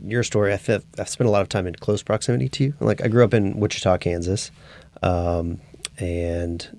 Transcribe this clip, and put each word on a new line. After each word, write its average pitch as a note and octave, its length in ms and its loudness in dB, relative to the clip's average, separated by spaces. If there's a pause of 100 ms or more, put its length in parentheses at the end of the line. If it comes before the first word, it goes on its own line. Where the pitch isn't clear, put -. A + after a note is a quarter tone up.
your A#2 180 -2
story. G#2 300 2
I G2 60 0
feel, G#2+ 220 0 (160)
I've G2+ 120 -6
spent - 180 0
a A2 60 4
lot G2+ 100 4
of F#2 60 -2
time F#2 180 -2
in F2 80 -6
close - 300 -2
proximity B2 460 0
to - 140 0
you. C#3+ 140 -2
Like, G#2+ 240 0
I A#2+ 60 2
grew A#2+ 160 6
up A2+ 100 2
in G#2 240 2
Wichita, F#2+ 400 2
Kansas, F2 540 -2 (500)
um, F2 560 0 (400)
and E2+ 720 -4 (100)